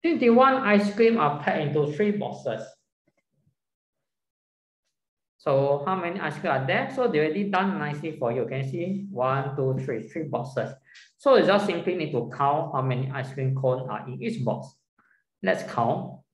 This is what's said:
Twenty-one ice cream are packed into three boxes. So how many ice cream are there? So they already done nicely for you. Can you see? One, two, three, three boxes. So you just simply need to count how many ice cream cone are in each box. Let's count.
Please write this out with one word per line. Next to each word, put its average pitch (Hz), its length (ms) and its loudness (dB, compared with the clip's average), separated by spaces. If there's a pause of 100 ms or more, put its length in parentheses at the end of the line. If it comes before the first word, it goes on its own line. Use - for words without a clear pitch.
Twenty-one 254 560 6
ice 202 320 4
cream 226 220 6
are 147 260 2
packed 165 160 0
into 147 320 0
three 208 200 0
boxes. 127 540 -4 (2750)
So 143 480 2
how 190 120 0
many 175 240 -4
ice 151 160 -4
cream 165 160 -2
are 135 120 0
there? 226 300 0
So 247 140 0
they 151 100 2
already 156 320 0
done 190 260 0
nicely 147 400 -6
for 120 140 -2
you. 120 140 -2
Can 135 180 -4
you 135 80 -6
see? 185 400 -6
One, 135 460 -2
two, 131 260 0
three, 113 240 -6
three 165 160 -8
boxes. 117 500 -6 (440)
So 269 180 6
you 190 100 6
just 202 200 4
simply 180 300 -2
need 160 180 -4
to 117 200 -4
count 147 400 0
how 131 100 -2
many 131 280 -2
ice 135 220 -8
cream 135 200 -2
cone 127 360 -2
are 107 180 -8
in 123 160 -10
each - 220 -4
box. - 320 -6 (680)
Let's - 260 -2
count. - 520 -2 (120)